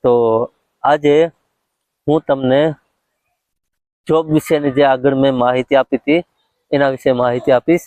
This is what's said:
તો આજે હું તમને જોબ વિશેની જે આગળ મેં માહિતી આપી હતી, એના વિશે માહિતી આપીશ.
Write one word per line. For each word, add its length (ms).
તો 420
આજે 480
હું 200
તમને 460
જોબ 240
વિશેની 380
જે 140
આગળ 300
મેં 200
માહિતી 420
આપી 200
હતી, 280
એના 160
વિશે 240
માહિતી 400
આપીશ. 340